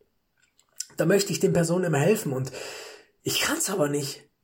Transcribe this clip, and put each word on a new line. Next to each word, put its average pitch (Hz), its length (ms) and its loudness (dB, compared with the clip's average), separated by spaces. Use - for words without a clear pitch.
da 156 100 0
möchte 196 260 4
ich - 80 -2
den 185 120 4
Personen 175 320 2
immer 160 140 2
helfen 165 340 2
und 131 200 -4
ich - 180 -2
kann's - 280 -2
aber 185 200 2
nicht, 143 420 -6